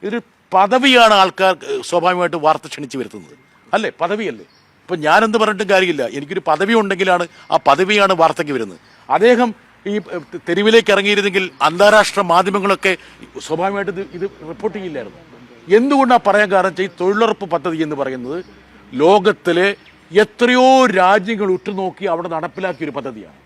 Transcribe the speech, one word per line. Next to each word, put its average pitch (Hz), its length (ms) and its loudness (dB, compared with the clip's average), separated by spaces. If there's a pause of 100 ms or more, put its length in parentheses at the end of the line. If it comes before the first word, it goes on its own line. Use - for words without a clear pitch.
ഇതൊരു 208 180 -6 (360)
പദവിയാണ് 233 640 4
ആൾക്കാർ, 190 320 2 (160)
ഏഹ്, 135 200 -6
സ്വാഭാവികമായിട്ടും 175 580 -2
വാർത്ത 156 260 0
ക്ഷണിച്ച് 139 280 -12
വരുത്തുന്നത്, 92 340 -14 (400)
അല്ലേ? 208 140 -2 (120)
പദവിയല്ലേ? 170 440 -8 (380)
ഇപ്പം 175 220 -8
ഞാനെന്ത് 214 360 2
പറഞ്ഞിട്ടും 208 300 -2
കാര്യമില്ല. 175 320 0 (140)
എനിക്കൊരു 147 320 -10
പദവി 175 320 0
ഉണ്ടെങ്കിലാണ് 185 440 0 (280)
ആ - 20 0 (140)
പദവിയാണ് 190 520 2
വാർത്തയ്ക്ക് 165 360 0
വരുന്നത്. 101 220 -8 (360)
അദ്ദേഹം 233 340 4 (420)
ഈ, 208 40 -4 (200)
ഏഹ്, 175 320 -12
തെരുവിലേക്ക് 208 460 2
ഇറങ്ങിയിരുന്നെങ്കിൽ 196 500 0 (240)
അന്താരാഷ്ട്ര 202 540 4 (120)
മാധ്യമങ്ങളൊക്കെ 190 600 0 (540)
സ്വാഭാവികമായിട്ട് 190 480 -4
ഇത്, 196 80 -8 (140)
ഇത് 175 80 -8 (260)
റിപ്പോർട്ട് 202 260 -8
ചെയ്യില്ലായിരുന്നു. 127 420 -12 (600)
എന്തുകൊണ്ടാണ് 262 500 2
പറയാൻ 208 260 4
കാരണം 185 160 2
വെച്ചാൽ 185 180 -4
ഈ - 20 -18 (100)
തൊഴിലുറപ്പ് 208 440 0 (100)
പദ്ധതി 160 220 -4 (100)
എന്ന് 151 140 -6
പറയുന്നത് 131 380 -8 (640)
ലോകത്തിലെ 185 640 2 (560)
എത്രയോ 247 440 2 (340)
രാജ്യങ്ങൾ 202 460 2 (100)
ഉറ്റുനോക്കി 190 560 -8
അവിടെ 170 220 -6
നടപ്പിലാക്കിയൊരു 165 600 -8
പദ്ധതിയാണ്. 110 480 -14